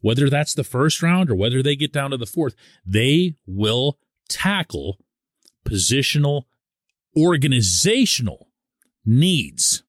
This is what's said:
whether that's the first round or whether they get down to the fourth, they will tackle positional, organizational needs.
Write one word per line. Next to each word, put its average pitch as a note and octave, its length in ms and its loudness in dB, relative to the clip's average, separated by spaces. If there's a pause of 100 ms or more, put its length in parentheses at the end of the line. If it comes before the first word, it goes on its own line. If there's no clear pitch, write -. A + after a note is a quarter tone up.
whether A#2+ 280 0
that's C#3+ 260 -2
the C#3 100 -4
first D3 360 -2
round F3 300 2
or A2 60 0
whether A#2+ 260 0
they C#3+ 140 2
get D3 160 0
down C#3 180 -4
to C#3 60 -6
the A#2+ 100 -8
fourth, D3 300 -4 (280)
they C#3+ 520 2 (100)
will G#2+ 540 -2 (280)
tackle G2 720 -4 (680)
positional, C3+ 840 0 (680)
organizational D3+ 1300 2 (560)
needs. B2 840 2